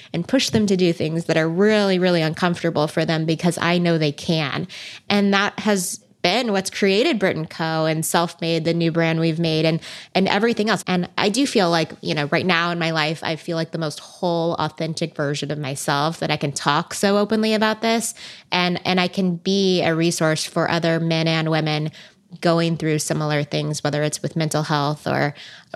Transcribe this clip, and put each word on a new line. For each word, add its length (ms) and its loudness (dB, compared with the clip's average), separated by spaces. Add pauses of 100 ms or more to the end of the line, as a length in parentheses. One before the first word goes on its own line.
(140)
and 140 -4
push 240 0
them 160 2
to 100 2
do 160 4
things 320 -4
that 100 0
are 140 2
really, 480 2
really 240 2
uncomfortable 640 0
for 180 -2
them 200 0
because 320 0
I 220 2
know 180 2
they 140 0
can. 560 -2 (420)
And 240 4
that 260 2
has 440 0 (200)
been 280 2
what's 200 -2
created 480 2
Brit 180 0
and 120 -6
Co. 360 -2
and 200 0
Self 360 0
Made, 240 0
the 80 2
new 180 2
brand 280 2
we've 200 0
made, 260 2
and, 140 2 (360)
and 120 4
everything 400 2
else. 200 0
And 200 0 (100)
I 120 2
do 160 2
feel 240 2
like, 220 0 (100)
you 140 -4
know, 160 -2
right 140 2
now 260 2
in 80 -4
my 100 0
life, 340 -2
I 120 -4
feel 200 -6
like 160 -2
the 60 -6
most 220 -4
whole, 560 -2
authentic 600 -4
version 360 -4
of 80 -6
myself, 600 -2
that 120 -2
I 40 0
can 160 -2
talk 440 -2
so 220 2
openly 360 0
about 280 0
this, 340 0 (360)
and, 340 0
and 140 2
I 80 2
can 280 0
be 480 2
a 120 2
resource 480 2
for 260 -2
other 300 2
men 280 0
and 220 0
women 420 -2 (500)
going 360 2
through 220 0
similar 440 -2
things, 400 -4
whether 200 0
it's 180 -4
with 140 -4
mental 280 0
health 440 -2
or, 280 0 (400)